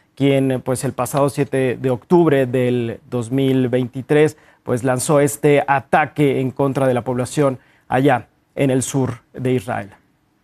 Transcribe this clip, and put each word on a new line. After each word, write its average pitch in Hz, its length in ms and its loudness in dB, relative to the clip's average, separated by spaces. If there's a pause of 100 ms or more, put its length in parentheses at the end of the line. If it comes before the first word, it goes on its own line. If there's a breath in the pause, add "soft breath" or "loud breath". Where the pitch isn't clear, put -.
(160 soft breath)
quien, 135 460 0
pues, 131 220 -4
el 127 100 -4
pasado 139 360 -2
siete 131 500 -2
de 127 100 -2
octubre 139 560 2
del 123 640 -2
dos 120 220 -6
mil 131 360 0
veintitrés, 131 680 0 (260 soft breath)
pues, 117 200 -4
lanzó 131 360 0
este 143 480 2
ataque 139 720 0
en 131 120 -2
contra 139 360 0
de 127 60 2
la 117 100 -2
población 127 560 -2 (300 soft breath)
allá 127 380 2 (280)
en 135 160 0
el 127 100 0
sur 123 380 -4 (140)
de 127 200 -2
Israel. 107 360 -6 (540)